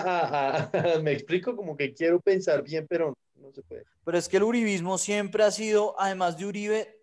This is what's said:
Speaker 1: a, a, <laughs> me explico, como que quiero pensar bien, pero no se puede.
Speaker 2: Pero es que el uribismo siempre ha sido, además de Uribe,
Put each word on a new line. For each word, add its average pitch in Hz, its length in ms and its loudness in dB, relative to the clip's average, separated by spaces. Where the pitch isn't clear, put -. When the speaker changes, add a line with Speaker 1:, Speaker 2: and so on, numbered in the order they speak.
Speaker 1:
a, 147 640 0
a, - 60 -10
<laughs> 165 300 2
me 151 120 0
explico, 180 420 -2
como 165 200 -8
que 139 200 -4
quiero 170 260 4
pensar 185 400 2
bien, 151 260 -6
pero 160 300 -2
no 139 180 -20
se - 120 -18
puede. 117 220 -16
Speaker 2:
Pero 165 160 0
es 170 100 -4
que 190 80 4
el 196 60 4
uribismo 202 560 0
siempre 208 440 0
ha 208 60 6
sido, 214 500 0
además 185 380 0
de 180 80 -8
Uribe, 208 580 -4